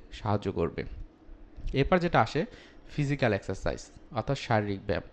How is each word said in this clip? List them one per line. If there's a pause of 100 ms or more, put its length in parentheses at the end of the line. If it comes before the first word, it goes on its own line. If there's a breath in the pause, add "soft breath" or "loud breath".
(120)
সাহায্য
করবে। (920)
এরপর
যেটা
আসে, (500 loud breath)
ফিজিক্যাল
এক্সারসাইজ (200)
অর্থাৎ
শারীরিক
ব্যায়াম।